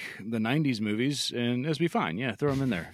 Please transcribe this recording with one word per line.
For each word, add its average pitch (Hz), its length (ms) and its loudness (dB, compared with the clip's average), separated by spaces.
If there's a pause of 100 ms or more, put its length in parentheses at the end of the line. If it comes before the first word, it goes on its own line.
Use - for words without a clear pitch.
(200)
the 113 180 -4
nineties 123 420 2
movies, 117 540 0
and 120 300 0
it'll 156 140 0
be 170 100 2
fine. 101 300 0
Yeah, 120 160 -2
throw 143 180 0
'em 135 80 2
in 135 80 2
there. 87 260 -2